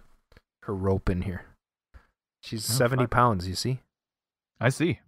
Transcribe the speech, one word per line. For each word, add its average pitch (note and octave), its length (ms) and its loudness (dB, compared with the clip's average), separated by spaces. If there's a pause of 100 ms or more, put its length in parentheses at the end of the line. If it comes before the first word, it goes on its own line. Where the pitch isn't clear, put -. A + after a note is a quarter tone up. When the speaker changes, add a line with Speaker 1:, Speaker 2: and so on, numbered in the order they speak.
(640)
Speaker 1:
her A2 100 -6
rope F#2+ 360 0
in F2+ 140 0
here. F2+ 200 -6 (1000)
She's G#2+ 280 -8
Speaker 2:
Oh, A2 40 -2
Speaker 1:
seventy B2 300 2
Speaker 2:
fuck. A#2 80 -2
Speaker 1:
pounds, A2 380 2
you F2+ 60 -6
see? B2+ 240 -4 (840)
Speaker 2:
I A2+ 80 4
see. C3+ 380 0